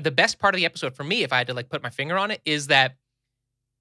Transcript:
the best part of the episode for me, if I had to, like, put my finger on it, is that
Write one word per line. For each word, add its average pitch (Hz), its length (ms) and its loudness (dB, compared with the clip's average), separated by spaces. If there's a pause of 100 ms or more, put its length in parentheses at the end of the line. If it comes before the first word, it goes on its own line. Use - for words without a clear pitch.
the 156 100 0
best 170 280 2
part 196 160 2
of - 20 -2
the 180 80 0
episode 143 320 -4
for 143 80 -10
me, 202 180 -2
if 135 100 -2
I 127 60 2
had 123 100 0
to, 127 60 -4
like, 123 140 -8
put 147 140 -8
my 120 80 -8
finger 151 280 -4
on 202 120 -2
it, 214 140 -6
is 147 240 -4
that 131 280 4 (840)